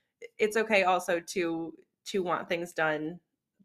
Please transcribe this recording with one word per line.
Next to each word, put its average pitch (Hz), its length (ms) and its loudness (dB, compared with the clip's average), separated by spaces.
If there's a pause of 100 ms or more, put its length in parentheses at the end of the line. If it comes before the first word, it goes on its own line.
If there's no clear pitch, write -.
(380)
it's 214 180 2
okay 214 280 4
also 180 360 2
to, 165 540 -4 (320)
to 190 160 -2
want 170 260 -2
things 175 240 -4
done 156 480 -2 (440)